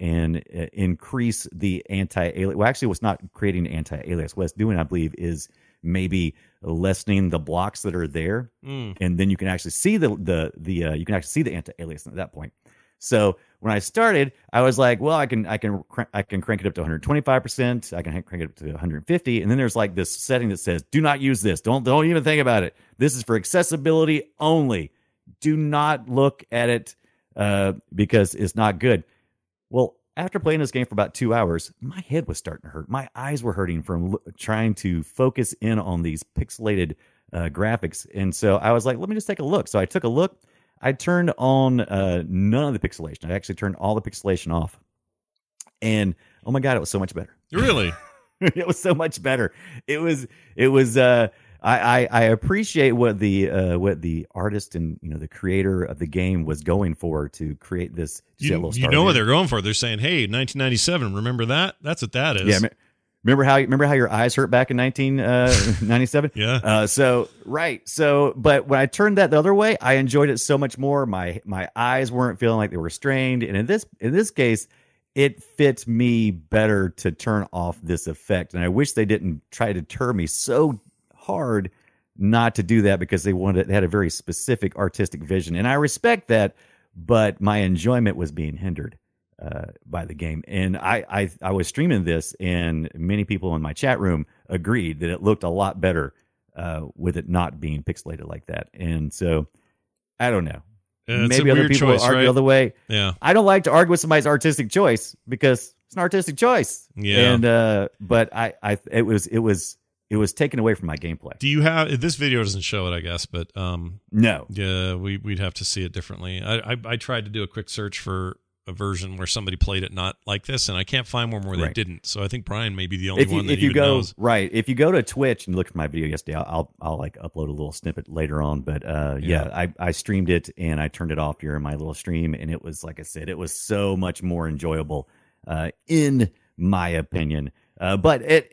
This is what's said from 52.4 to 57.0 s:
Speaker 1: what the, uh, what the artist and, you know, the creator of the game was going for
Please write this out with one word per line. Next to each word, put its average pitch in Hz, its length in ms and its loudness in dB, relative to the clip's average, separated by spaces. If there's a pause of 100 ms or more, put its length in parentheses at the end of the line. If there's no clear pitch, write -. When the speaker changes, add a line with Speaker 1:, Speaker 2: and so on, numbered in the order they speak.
Speaker 1:
what 120 260 2
the, 98 320 2
uh, 90 280 2
what 90 220 0
the 82 340 -4
artist 101 400 -6
and, 82 280 -4
you 80 80 -10
know, 78 80 -8
the 78 100 -12
creator 95 560 0
of 71 140 -10
the 82 80 -4
game 90 400 0
was 76 160 -4
going 87 320 0
for 76 340 -4